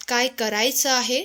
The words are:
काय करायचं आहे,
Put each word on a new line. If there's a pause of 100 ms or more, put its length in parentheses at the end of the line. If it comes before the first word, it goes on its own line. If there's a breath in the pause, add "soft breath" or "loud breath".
काय
करायचं
आहे,